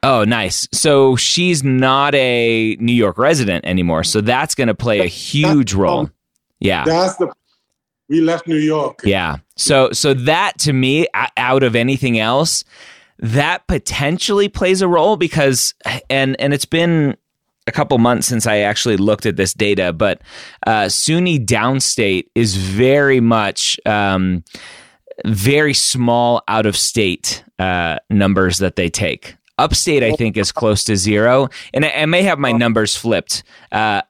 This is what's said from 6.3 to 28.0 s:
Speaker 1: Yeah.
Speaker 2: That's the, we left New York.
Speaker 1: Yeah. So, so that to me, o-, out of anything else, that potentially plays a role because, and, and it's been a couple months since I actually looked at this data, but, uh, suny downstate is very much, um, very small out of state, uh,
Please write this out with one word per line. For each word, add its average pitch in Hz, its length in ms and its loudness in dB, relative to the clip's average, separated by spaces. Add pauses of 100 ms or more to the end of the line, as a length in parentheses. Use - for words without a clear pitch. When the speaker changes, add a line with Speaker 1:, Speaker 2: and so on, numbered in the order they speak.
Speaker 1:
Yeah. 90 240 0
Speaker 2:
That's 175 320 0
the, 180 160 -4 (760)
we 156 120 2
left 165 260 0
New 160 100 -2
York. 151 480 -2
Speaker 1:
Yeah. 90 320 0 (200)
So, 135 340 2
so 139 240 0
that 156 460 0
to 151 120 0
me, 131 400 2
o-, 113 140 -2 (100)
out 131 280 2
of 117 100 0
anything 120 460 0
else, 131 420 0 (560)
that 143 480 -2
potentially 180 840 -2
plays 190 320 0
a 190 60 2
role 175 300 2
because, 143 580 0 (340)
and, 135 300 0
and 143 160 0
it's 139 120 -4
been 160 500 2 (500)
a - 60 -6
couple 143 260 0
months 117 300 2
since 117 180 -2
I 107 120 2
actually 104 400 0
looked 101 280 0
at 101 80 -2
this 92 200 -2
data, 98 380 0
but, 90 280 -2 (480)
uh, 107 160 2
suny 160 600 0
downstate 107 840 0 (100)
is 110 180 0
very 127 640 2
much, 113 680 0
um, 95 580 0 (800)
very 135 500 0
small 120 720 0
out 110 200 0
of 101 100 0
state, - 680 -2 (160)
uh, 90 400 -2 (100)